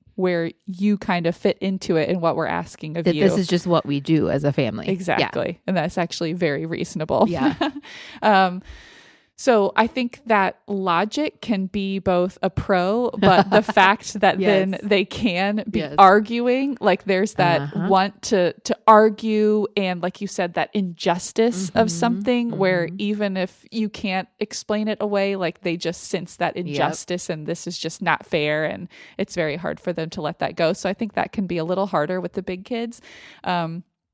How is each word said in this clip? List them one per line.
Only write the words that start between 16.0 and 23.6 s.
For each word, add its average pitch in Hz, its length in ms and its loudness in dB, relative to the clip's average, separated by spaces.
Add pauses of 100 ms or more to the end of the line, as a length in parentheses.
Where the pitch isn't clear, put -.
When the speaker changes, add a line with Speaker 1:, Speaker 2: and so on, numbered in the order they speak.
Speaker 1:
like, 190 220 2
there's 196 320 0
that 170 280 2
Speaker 2:
Uh-huh. 156 260 -4
Speaker 1:
want 190 420 2
to, 180 220 4
to - 240 -6 (100)
argue. 214 800 4 (100)
And 185 280 -2
like 185 160 -6
you 202 80 -8
said, 175 260 -4
that 160 180 -2
injustice 185 1000 -2
of - 40 -20
Speaker 2:
Mm-hmm. 226 140 4
Speaker 1:
something 233 680 0
where 185 280 2
Speaker 2:
Mm-hmm. 170 140 -10
Speaker 1:
even 208 360 -2
if 190 360 -6